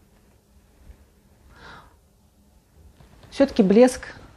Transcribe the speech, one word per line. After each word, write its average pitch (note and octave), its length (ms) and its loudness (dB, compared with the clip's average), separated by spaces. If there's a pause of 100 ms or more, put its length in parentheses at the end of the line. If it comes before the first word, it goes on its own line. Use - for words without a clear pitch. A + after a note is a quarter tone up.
(3250)
Всё-таки C#4 320 -2
блеск, A3 400 2 (340)